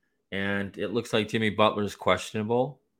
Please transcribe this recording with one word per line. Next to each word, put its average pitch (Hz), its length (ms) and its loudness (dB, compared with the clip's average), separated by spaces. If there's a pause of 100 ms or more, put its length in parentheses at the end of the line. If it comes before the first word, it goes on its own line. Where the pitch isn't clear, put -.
(320)
And 98 460 -4
it 101 160 -4
looks 113 200 -4
like 110 140 2
Jimmy 110 220 0
Butler's 104 460 2
questionable. 110 840 0 (200)